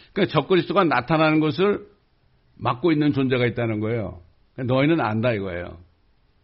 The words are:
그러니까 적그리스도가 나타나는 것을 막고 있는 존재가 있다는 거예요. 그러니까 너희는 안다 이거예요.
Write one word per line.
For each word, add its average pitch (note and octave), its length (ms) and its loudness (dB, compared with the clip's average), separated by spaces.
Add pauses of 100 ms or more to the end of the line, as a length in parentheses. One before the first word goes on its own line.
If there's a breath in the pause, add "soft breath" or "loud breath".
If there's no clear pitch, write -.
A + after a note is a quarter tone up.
(180 soft breath)
그러니까 - 160 0
적그리스도가 D#3+ 500 2
나타나는 D#3 560 2
것을 D#3+ 480 0 (680)
막고 B2+ 360 -2
있는 D3 220 2
존재가 B2+ 320 0
있다는 A#2 340 -2
거예요. G#2+ 400 -6 (360)
그러니까 C3 180 -4
너희는 D3 260 2
안다 A2 340 0
이거예요. F2 440 -8 (680)